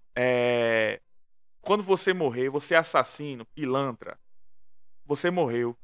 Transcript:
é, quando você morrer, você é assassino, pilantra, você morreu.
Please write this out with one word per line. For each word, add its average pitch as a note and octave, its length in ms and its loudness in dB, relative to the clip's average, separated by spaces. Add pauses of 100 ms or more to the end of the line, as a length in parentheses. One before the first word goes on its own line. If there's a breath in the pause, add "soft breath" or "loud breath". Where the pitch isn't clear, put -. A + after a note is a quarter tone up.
(140)
é, A#2+ 840 2 (640)
quando G#3 180 2
você F#3+ 300 2
morrer, C3+ 360 0
você C#3+ 260 0
é E3 40 8
assassino, C#3+ 680 0
pilantra, C3+ 720 -4 (880)
você C#3+ 260 0
morreu. A#2+ 540 0